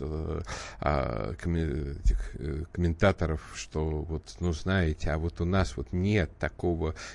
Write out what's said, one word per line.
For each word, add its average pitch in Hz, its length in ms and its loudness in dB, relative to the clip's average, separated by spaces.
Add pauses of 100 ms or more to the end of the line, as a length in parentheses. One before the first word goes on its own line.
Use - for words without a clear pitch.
э, 80 400 -4 (400)
а, 62 540 0
комме-, 78 680 0
этих, - 320 4
э, 76 380 -4
комментаторов, 85 840 2
что 78 460 -2
вот, 78 400 -6
ну, 87 100 2
знаете, 80 600 2
а 76 60 2
вот 80 220 -2
у 85 60 0
нас 90 320 2
вот - 160 -6
нет 92 440 2
такого, 80 580 0 (200)